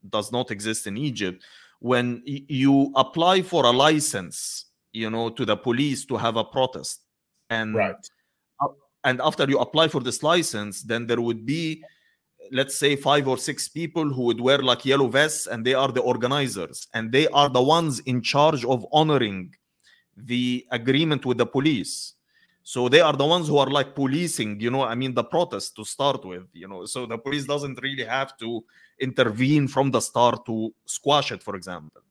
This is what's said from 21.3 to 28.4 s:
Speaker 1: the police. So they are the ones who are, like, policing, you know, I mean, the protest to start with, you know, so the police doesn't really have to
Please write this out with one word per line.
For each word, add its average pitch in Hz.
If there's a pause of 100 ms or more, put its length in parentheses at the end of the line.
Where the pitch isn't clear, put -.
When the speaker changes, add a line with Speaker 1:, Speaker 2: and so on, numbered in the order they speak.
Speaker 1:
the 117
police. 139 (480)
So 123
they 143
are 151
the 139
ones 165
who 147
are, 135
like, 139
policing, 135
you 117
know, 135
I 117
mean, 131
the 117
protest 156
to 107
start 139
with, 92
you 87
know, 95
so 127
the 113
police 139
doesn't 139
really 135
have 135
to 113 (340)